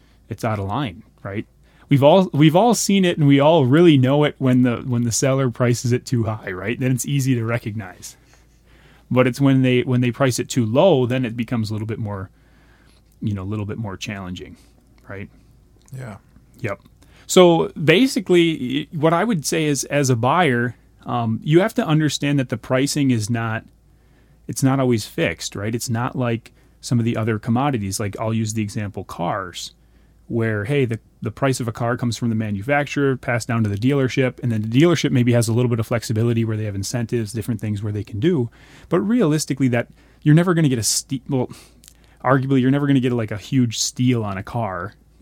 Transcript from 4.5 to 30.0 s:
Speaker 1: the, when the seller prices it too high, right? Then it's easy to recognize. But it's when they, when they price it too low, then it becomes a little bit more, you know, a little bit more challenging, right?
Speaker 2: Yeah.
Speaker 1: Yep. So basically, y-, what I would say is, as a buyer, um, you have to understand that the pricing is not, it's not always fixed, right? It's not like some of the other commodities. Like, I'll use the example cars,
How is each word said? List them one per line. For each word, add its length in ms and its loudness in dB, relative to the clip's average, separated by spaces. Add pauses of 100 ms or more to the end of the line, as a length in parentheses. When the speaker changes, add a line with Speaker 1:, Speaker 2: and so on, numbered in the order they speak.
Speaker 1:
the, 220 0
when 180 -2
the 100 -2
seller 360 0
prices 440 0
it 120 -2
too 200 -2
high, 260 -6
right? 260 -6
Then 140 0
it's 140 -2
easy 300 0
to 100 -2
recognize. 720 -8 (920)
But 180 -2
it's 120 -8
when 220 0
they, 220 -2
when 180 -4
they 100 -4
price 260 -4
it 120 -8
too 160 -4
low, 400 2
then 180 -4
it 140 -8
becomes 320 -4
a 40 -6
little 140 -8
bit 120 -8
more, 300 -10 (920)
you 120 -4
know, 100 -8
a 20 -10
little 200 -6
bit 120 -8
more 180 -10
challenging, 600 -12 (500)
right? 220 -14 (640)
Speaker 2:
Yeah. 240 -16 (420)
Speaker 1:
Yep. 220 -8 (460)
So 420 6 (120)
basically, 1080 2
y-, 80 -8
what 140 4
I 100 2
would 220 -2
say 180 0
is, 220 -2
as 240 0
a 80 2
buyer, 580 0 (300)
um, 360 -2
you 200 4
have 140 0
to 120 -2
understand 500 0
that 120 -2
the 80 -4
pricing 540 0
is 180 -2
not, 340 -4 (840)
it's 160 -8
not 160 2
always 280 0
fixed, 500 -4
right? 180 -6
It's 160 -6
not 280 -4
like 340 -4 (300)
some 180 0
of 60 0
the 100 0
other 240 -2
commodities. 580 -2
Like, 220 -6
I'll 140 -2
use 220 -4
the 60 -2
example 440 -8
cars, 680 -8 (540)